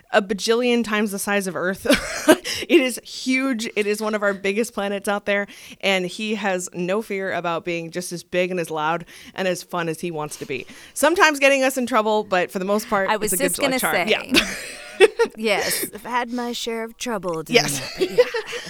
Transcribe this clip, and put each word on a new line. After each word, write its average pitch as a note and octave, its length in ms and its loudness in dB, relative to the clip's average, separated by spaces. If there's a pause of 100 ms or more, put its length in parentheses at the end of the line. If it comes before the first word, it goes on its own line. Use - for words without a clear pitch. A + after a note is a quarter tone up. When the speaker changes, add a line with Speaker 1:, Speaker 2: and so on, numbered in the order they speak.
(120)
Speaker 1:
a G#3+ 100 4
bajillion A3+ 640 2
times G#3+ 280 0
the G3+ 80 -4
size G3+ 280 0
of E3+ 80 -4
Earth. F3 300 -2
<laughs> - 540 4 (300)
It E4+ 100 6
is B3+ 240 0
huge. C4 720 -2
It G#3 120 0
is G#3 140 -2
one G#3+ 140 -2
of G#3 80 -2
our G3+ 100 2
biggest G3+ 400 -2
planets G3+ 360 -4
out G3+ 160 -2
there. G3+ 220 0 (340)
And F#3+ 240 2
he G#3+ 300 -4
has F#3+ 380 -2
no F3+ 280 -2
fear G3 320 -4
about E3 320 -4
being E3+ 260 -4
just F3+ 220 -6
as E3+ 100 -8
big F3+ 280 0
and F#3 80 -2
as D#3 120 -4
loud D#3+ 340 -2 (280)
and F#3 160 -2
as F3+ 140 -2
fun E3+ 260 -4
as D#3+ 100 -6
he F3 120 -4
wants D3+ 260 -6
to - 80 -12
be. - 200 -6 (280)
Sometimes D#4 460 6
getting C4+ 240 6
us C4 140 2
in B3 100 0
trouble, G#3+ 360 2
but F#3+ 280 0
for G3 80 -4
the F3+ 60 -2
most G#3 220 0
part, G3 220 2
Speaker 2:
I G#3+ 80 2
was G#3 160 -2
Speaker 1:
it's - 80 0
a F#3 40 4
Speaker 2:
just F#3 120 0
Speaker 1:
good, - 140 -2
like, C4 100 0
Speaker 2:
gonna F3 260 0
Speaker 1:
charm. - 0 -
Speaker 2:
say. F3+ 260 0
Speaker 1:
Yeah. G#3+ 220 4
<laughs> - 280 -12 (520)
Speaker 2:
Yes, G#3+ 580 0
I've G3+ 100 -14
had A#3+ 280 -4
my A#3+ 200 -4
share A3+ 320 -6
of A3+ 140 -12
trouble F3+ 460 -4
doing - 120 2
Speaker 1:
Yes. C#3+ 240 2
Speaker 2:
that, - 200 -8
but F#4 180 -2
yeah. B4 60 8 (460)